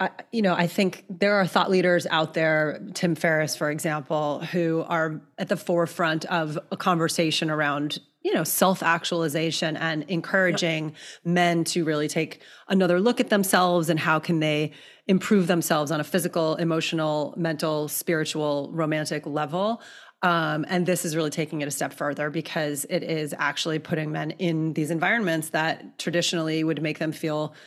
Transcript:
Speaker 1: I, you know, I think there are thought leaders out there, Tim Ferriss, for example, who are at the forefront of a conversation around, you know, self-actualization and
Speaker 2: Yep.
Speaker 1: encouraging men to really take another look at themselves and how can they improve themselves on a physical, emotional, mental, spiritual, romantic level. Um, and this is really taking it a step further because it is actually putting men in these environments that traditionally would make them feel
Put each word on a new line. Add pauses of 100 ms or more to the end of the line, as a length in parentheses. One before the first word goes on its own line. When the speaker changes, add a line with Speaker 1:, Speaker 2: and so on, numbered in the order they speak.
Speaker 1:
I, (240)
you
know,
I
think
there
are
thought
leaders
out
there, (120)
Tim
Ferriss,
for
example, (120)
who
are (160)
at
the
forefront
of (140)
a
conversation
around, (220)
you
know,
self-actualization
and
Speaker 2:
Yep.
Speaker 1:
encouraging (300)
men
to
really
take (260)
another
look
at
themselves
and
how
can
they (340)
improve
themselves
on
a
physical,
emotional,
mental,
spiritual,
romantic
level. (400)
Um,
and
this
is
really
taking
it
a
step
further
because
it
is
actually
putting
men
in
these
environments
that
traditionally
would
make
them
feel (140)